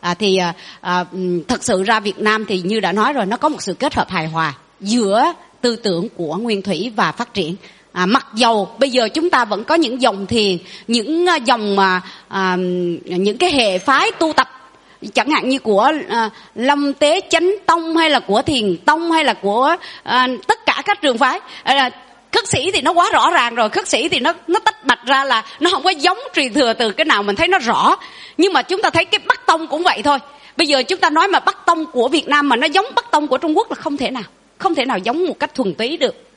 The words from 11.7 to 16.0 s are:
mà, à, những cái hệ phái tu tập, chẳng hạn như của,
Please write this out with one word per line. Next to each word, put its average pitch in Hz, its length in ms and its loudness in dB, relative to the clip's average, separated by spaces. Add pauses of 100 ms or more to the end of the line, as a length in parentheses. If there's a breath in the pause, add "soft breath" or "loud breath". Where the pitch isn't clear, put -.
mà, 190 240 2 (280 loud breath)
à, 185 280 -2 (480)
những 196 340 -2
cái 349 140 2
hệ 214 260 2
phái 285 340 2
tu 320 200 0
tập, 262 160 2 (680 soft breath)
chẳng 240 160 0
hạn 254 180 0
như 269 100 0
của, 220 340 2 (160)